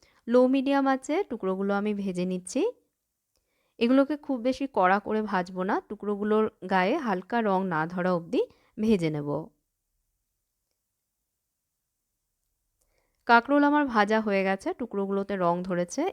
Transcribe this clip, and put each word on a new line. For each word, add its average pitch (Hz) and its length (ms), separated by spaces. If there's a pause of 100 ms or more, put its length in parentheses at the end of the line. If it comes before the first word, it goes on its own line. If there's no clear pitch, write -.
(280)
লো 247 180
মিডিয়াম 269 400
আঁচে 269 360
টুকরোগুলো 196 520
আমি 208 200
ভেজে 185 300
নিচ্ছি। 185 380 (1160)
এগুলোকে 269 380
খুব 277 240
বেশি 254 320
কড়া 190 260
করে 214 240
ভাজবো 185 400
না, 233 260
টুকরোগুলোর 208 560 (260)
গায়ে 190 260
হালকা 226 440
রং 190 240
না 160 220
ধরা 180 260
অবধি 175 300 (380)
ভেজে 202 300
নেব। 147 180 (4000)
কাঁকরোল 262 380
আমার 294 220
ভাজা 220 340
হয়ে 202 240
গেছে, 190 280
টুকরোগুলোতে 196 640
রং 175 260
ধরেছে। 180 400 (100)